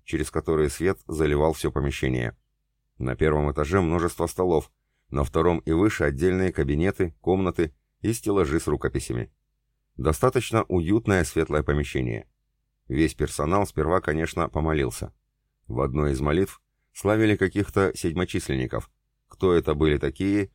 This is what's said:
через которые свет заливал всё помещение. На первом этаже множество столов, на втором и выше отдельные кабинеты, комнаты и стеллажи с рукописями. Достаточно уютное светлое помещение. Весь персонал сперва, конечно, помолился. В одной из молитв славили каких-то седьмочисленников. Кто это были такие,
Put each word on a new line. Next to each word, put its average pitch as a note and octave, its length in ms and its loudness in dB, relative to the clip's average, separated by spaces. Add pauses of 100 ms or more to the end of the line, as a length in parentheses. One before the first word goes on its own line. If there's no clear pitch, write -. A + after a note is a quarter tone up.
через - 260 -4
которые D2+ 400 0
свет F#2 360 -2
заливал D2+ 460 2
всё D2+ 180 -4
помещение. B1+ 640 -2 (640)
На B1+ 180 -4
первом D2+ 340 2
этаже D2+ 300 0
множество E2+ 460 0
столов, F2 440 0 (420)
на C#2 120 0
втором E2 360 2
и D#2+ 120 -2
выше F2+ 320 2
отдельные F2+ 480 0
кабинеты, D#2+ 680 0
комнаты F2+ 540 0 (260)
и G#2 120 -2
стеллажи F#2 460 0
с - 80 -6
рукописями. C#2 640 -4 (680)
Достаточно A2+ 640 0
уютное F#2 600 2
светлое D2+ 380 0
помещение. C#2 640 -2 (640)
Весь D2+ 260 2
персонал D#2+ 520 0
сперва, D#2+ 340 0
конечно, D#2+ 480 -2
помолился. D#2 640 -2 (560)
В A2 140 -4
одной C#2+ 300 0
из C2 80 -2
молитв D#2 420 -2 (320)
славили G#2+ 420 2
каких-то G2 580 0
седьмочисленников. D2 960 -4 (380)
Кто F#2 240 0
это D#2+ 220 2
были D2 240 2
такие, G2 560 -2